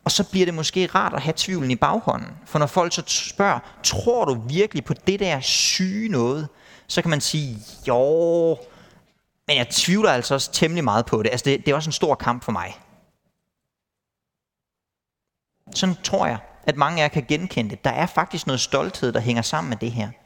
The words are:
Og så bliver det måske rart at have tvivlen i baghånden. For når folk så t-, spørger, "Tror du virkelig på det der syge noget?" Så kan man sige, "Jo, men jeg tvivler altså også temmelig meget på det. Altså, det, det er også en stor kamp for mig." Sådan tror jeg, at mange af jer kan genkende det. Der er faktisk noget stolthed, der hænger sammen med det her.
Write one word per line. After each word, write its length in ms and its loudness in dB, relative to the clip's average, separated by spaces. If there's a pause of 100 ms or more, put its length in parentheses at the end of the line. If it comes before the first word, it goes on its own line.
Og 80 0
så 120 2
bliver 220 2
det 80 -2
måske 320 0
rart 280 0
at 80 -4
have 160 -2
tvivlen 340 -2
i 40 2
baghånden. 560 0 (140)
For 140 -2
når 60 4
folk 280 0
så 80 -4
t-, 280 -4
spørger, 300 2 (240)
"Tror 420 2
du 80 0
virkelig 500 0
på 100 -4
det 260 0
der 200 0
syge 720 0
noget?" 380 0 (400)
Så 140 0
kan 80 0
man 120 2
sige, 360 -4 (300)
"Jo, 680 4 (920)
men 100 4
jeg 120 0
tvivler 420 4
altså 220 0
også 180 -2
temmelig 320 0
meget 220 2
på 180 0
det. 60 2
Altså, 160 -2
det, 200 2
det 60 2
er 40 4
også 140 -2
en 40 -4
stor 220 2
kamp 280 -2
for 80 -4
mig." 280 -6 (3000)
Sådan 280 0
tror 240 0
jeg, 100 0 (260)
at 140 0
mange 220 2
af 40 4
jer 60 2
kan 180 -2
genkende 420 -2
det. 140 -12
Der 80 2
er 140 0
faktisk 420 -2
noget 140 0
stolthed, 500 0
der 80 0
hænger 220 0
sammen 280 -4
med 80 -4
det 140 -4
her. 180 -4 (160)